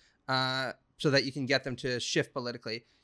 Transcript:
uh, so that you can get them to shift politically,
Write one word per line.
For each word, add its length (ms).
uh, 460
so 100
that 140
you 80
can 160
get 160
them 140
to 220
shift 340
politically, 500